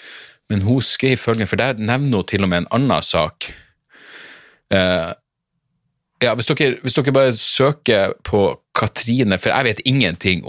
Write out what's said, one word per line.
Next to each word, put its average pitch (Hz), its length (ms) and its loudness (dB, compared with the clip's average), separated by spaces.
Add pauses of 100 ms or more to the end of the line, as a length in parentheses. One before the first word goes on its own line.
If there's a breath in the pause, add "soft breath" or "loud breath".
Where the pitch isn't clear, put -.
(500 loud breath)
Men 101 140 0
hun 120 220 2
skrev 131 340 0
følgende, 113 320 -2
for - 80 0
der 120 200 0
nevner 120 420 0
hun - 60 -6
til 98 180 -2
og 92 60 0
med 87 120 0
en - 160 -8
annen 123 240 0
sak. - 460 -2 (1200 loud breath)
Eh, 90 400 0 (1040)
ja, 120 160 2
hvis 117 160 -4
dere, 143 320 0
hvis 127 160 -4
dere 135 160 2
bare 135 240 4
søker 117 800 2 (100)
på 104 140 2 (380)
Katrine, 113 600 0
for 104 140 0
jeg 131 160 2
vet 107 180 -2
ingenting 98 640 0